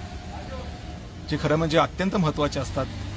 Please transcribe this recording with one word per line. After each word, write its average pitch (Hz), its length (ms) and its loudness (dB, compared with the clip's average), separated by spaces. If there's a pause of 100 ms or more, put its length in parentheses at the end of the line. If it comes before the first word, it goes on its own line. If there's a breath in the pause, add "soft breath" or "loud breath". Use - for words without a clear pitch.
(1300)
जे 151 120 0
खरं 147 140 4
म्हणजे 160 220 4
अत्यंत 180 380 2
महत्त्वाचे 151 440 4
असतात 131 260 0 (320)